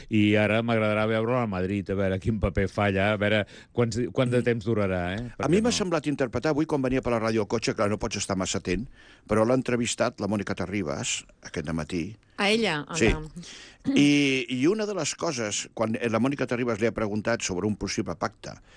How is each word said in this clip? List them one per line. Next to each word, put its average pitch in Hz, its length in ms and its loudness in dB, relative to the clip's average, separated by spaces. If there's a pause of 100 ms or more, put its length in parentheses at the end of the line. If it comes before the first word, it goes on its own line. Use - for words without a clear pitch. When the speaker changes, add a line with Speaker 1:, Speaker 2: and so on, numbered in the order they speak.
Speaker 1:
i 104 260 4
ara 107 260 4
m'agradarà 107 460 0
veure'la 113 360 0
a 117 40 -2
Madrid, 95 420 -2
a 98 60 -2
veure 95 260 0
quin 107 180 -2
paper 95 300 0
fa 104 160 0
allà, 98 280 2
a 107 40 0
veure 104 280 2 (280)
quants, 117 260 0 (140)
quant 127 180 0
de 123 80 4
Speaker 2:
Mm. 117 40 2
Speaker 1:
temps 117 220 0
durarà, 95 500 0
eh? 120 240 -8
Speaker 2:
A 139 100 0
mi 170 80 6
Speaker 1:
Perquè 220 60 4
Speaker 2:
m'ha 247 60 2
Speaker 1:
no. - 20 4
Speaker 2:
semblat 170 360 -2
interpretar, 135 440 0
avui 151 160 2
quan 147 160 0
venia 131 180 2
per 123 100 -2
la 117 80 2
ràdio 110 220 2
al 98 60 -2
cotxe, 120 280 0
clar, 104 140 2
no 104 100 0
pots - 160 -4
estar 98 220 -2
massa 95 220 -2
atent, 92 280 -2 (400)
però 110 180 4
l'ha 123 100 4
entrevistat 120 640 0
la 104 60 0
Mònica 101 280 -2
Terribas 92 720 -4 (160)
aquest - 240 -8
dematí. 82 500 -4 (220)
Speaker 3:
A 202 120 2
ella? 202 380 0
A 175 80 -10
Speaker 2:
Sí. 165 140 4
Speaker 3:
la 156 120 0 (720)
Speaker 2:
I, 143 540 4
i 127 200 0
una 214 180 2
de 208 100 -4
les 160 200 -4
coses, 117 580 -4
quan 113 180 0 (100)
la 113 180 0
Mònica 131 280 0
Terribas 120 320 -2
li 113 80 2
ha 110 60 0
preguntat 107 480 -2
sobre 92 260 -2
un 107 80 0
possible 95 400 -4
pacte - 360 -6 (260)